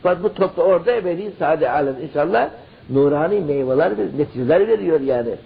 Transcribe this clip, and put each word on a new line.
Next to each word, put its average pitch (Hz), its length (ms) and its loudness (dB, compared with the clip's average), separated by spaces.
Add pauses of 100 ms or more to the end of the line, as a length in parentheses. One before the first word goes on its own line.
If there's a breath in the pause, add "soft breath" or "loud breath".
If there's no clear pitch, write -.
Bak 180 180 2
bu 208 120 -2
topta 185 280 0
orada 185 300 2
ebedi 190 460 -4
saade 156 320 0
alem 139 320 -2
inşallah 160 480 -2 (400 loud breath)
nurani 147 500 2
meyveler 147 580 0
ve 214 40 -2 (160)
neticeler 147 500 0
veriyor 190 320 2
yani. 123 340 -2 (120)